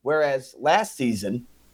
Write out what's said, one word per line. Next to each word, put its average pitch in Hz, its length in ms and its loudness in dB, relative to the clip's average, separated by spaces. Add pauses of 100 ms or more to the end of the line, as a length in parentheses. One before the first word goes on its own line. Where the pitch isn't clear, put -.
Whereas 143 540 0
last 185 380 2
season, 113 500 -2 (280)